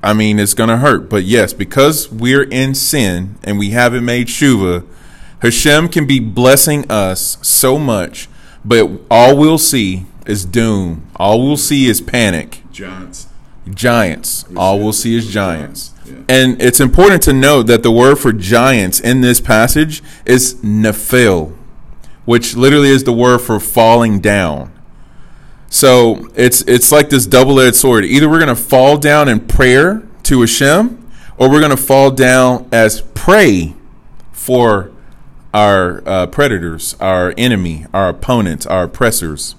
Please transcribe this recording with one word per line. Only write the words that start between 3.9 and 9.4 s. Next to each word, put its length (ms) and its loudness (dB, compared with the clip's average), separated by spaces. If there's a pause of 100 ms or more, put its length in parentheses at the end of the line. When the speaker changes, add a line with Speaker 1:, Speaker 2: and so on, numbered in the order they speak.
Speaker 1:
made 240 -4
shuva, 560 0 (560)
Hashem 480 0
can 180 -2
be 140 0
blessing 680 0
us 520 -4
so 360 -2
much, 500 -6 (360)
but 240 2 (220)
all 260 6
we'll 220 2